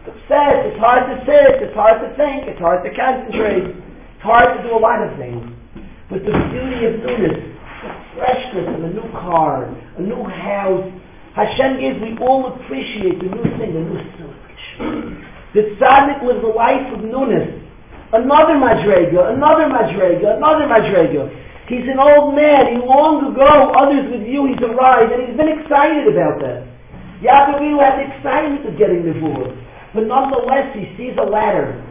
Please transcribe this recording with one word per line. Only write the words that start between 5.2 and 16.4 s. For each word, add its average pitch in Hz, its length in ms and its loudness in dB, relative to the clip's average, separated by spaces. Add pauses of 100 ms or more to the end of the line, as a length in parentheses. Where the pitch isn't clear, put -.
But 190 160 -8
the 214 80 -2
beauty 254 560 -4
of 220 160 -6
newness, 196 400 -4 (400)
the - 80 -16 (240)
freshness 196 560 -4
of 165 120 -8
a 165 40 -8
new 220 240 -10
car, 156 560 -2
a - 320 -16
new 220 240 -6
house, 190 640 -4 (480)
Hashem 254 420 -2
gives, 262 220 -6
we 226 240 -8
all 254 320 0
appreciate 208 640 -6
the 185 80 -8
new 214 160 -6 (160)
thing, 180 160 -6
the 165 80 -4
new 170 160 -8 (160)
silk. - 160 -18 (1200)
The 214 260 0
tzaddik 277 440 4
lives 247 200 -2